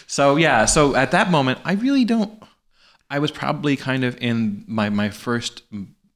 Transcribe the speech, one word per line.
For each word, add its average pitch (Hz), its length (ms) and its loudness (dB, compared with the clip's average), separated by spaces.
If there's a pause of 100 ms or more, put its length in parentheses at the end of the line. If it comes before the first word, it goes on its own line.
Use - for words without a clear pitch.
So, 139 280 2
yeah, 143 300 4
so 143 320 2
at 131 160 0
that 190 180 2
moment, 135 340 2
I 180 100 -2
really 254 300 2
don't, 220 380 -2 (680)
I 143 120 -4
was 147 100 0
probably 143 460 -2
kind 131 260 -2
of 123 180 -2
in 117 460 -2
my, 107 240 0
my 104 180 0
first 117 540 -6 (540)